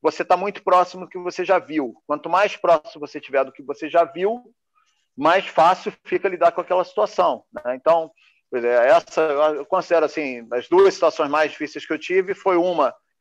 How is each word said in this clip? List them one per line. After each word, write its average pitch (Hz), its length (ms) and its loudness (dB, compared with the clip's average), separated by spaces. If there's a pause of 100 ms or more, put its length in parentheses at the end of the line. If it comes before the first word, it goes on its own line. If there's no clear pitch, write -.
você 156 220 -2
tá 180 140 2
muito 190 260 -6
próximo 180 400 0
do 165 60 -18
que - 80 -14
você 180 260 -8
já 180 160 2
viu. 143 340 -6 (140)
Quanto 147 220 -6
mais 190 260 0
próximo 156 500 0
você 151 140 -12
tiver 135 240 -2
do 131 80 -6
que - 100 -20
você 143 280 -10
já 170 160 2
viu, 196 360 -4 (760)
mais 165 280 2
fácil 180 460 2 (140)
fica 180 240 -2
lidar 170 240 2
com 180 80 -6
aquela 180 240 -2
situação, 180 680 -2
né? 123 240 -8
Então, 160 340 0 (400)
pois 123 140 -4
é, 120 240 4
essa, 170 320 2 (380)
eu 139 80 -10
considero 170 400 0
assim, 131 480 -6
as 120 160 -6
duas 185 240 6
situações 151 360 0
mais 151 220 0
difíceis 147 340 -12
que - 60 -6
eu 156 80 -4
tive 185 340 -2
foi 185 220 0
uma, 170 400 0 (260)